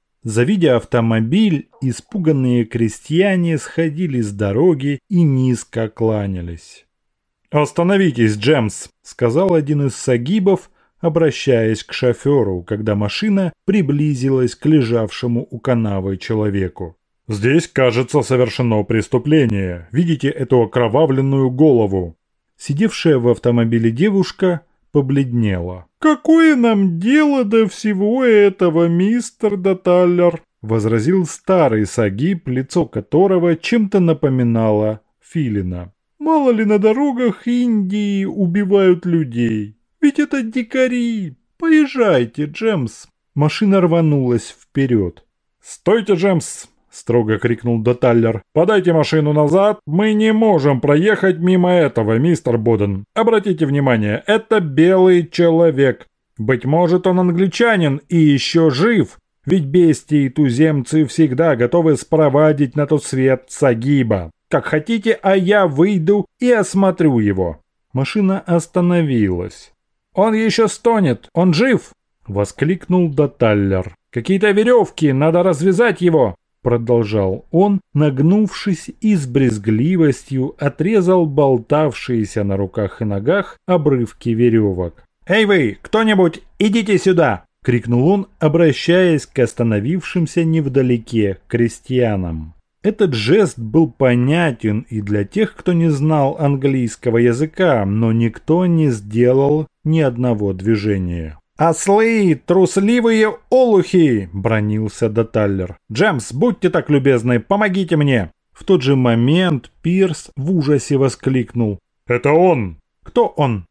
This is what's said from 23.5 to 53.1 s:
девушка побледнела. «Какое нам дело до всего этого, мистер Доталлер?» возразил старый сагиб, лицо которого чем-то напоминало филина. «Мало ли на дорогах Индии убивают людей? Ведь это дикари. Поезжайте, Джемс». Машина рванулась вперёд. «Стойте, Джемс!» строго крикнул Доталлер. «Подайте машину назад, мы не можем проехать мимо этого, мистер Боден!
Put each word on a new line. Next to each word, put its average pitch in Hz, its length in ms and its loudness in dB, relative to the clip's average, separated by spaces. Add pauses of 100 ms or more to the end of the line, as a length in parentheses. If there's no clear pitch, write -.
девушка 180 680 0 (320)
побледнела. 120 920 -2 (120)
«Какое 311 560 2
нам 202 440 0
дело 277 440 2
до 220 240 2
всего 208 560 -2
этого, 190 640 2
мистер 202 720 -2
Доталлер?» 180 840 2 (200)
возразил 113 640 0
старый 139 600 0
сагиб, 117 600 -4
лицо 131 380 -2
которого 175 720 0
чем-то 208 420 0
напоминало 117 1000 0 (200)
филина. 95 720 -6 (280)
«Мало 302 320 0
ли 220 120 0
на 208 160 2
дорогах 240 680 -2
Индии 208 760 -2
убивают 190 800 0
людей? 117 720 -2 (240)
Ведь 285 200 0
это 285 220 -2
дикари. 233 920 -4 (220)
Поезжайте, 240 880 0
Джемс». 151 640 -6 (280)
Машина 190 460 2
рванулась 151 760 0
вперёд. 120 680 -2 (340)
«Стойте, - 540 -2
Джемс!» 175 540 -2 (260)
строго 110 460 -2
крикнул 120 400 -2
Доталлер. 117 640 0 (100)
«Подайте 180 400 2
машину 151 400 0
назад, 185 520 2
мы 202 280 0
не 214 180 2
можем 175 480 2
проехать 170 600 0
мимо 180 320 2
этого, 117 480 2
мистер 147 380 0
Боден! 104 480 -2 (100)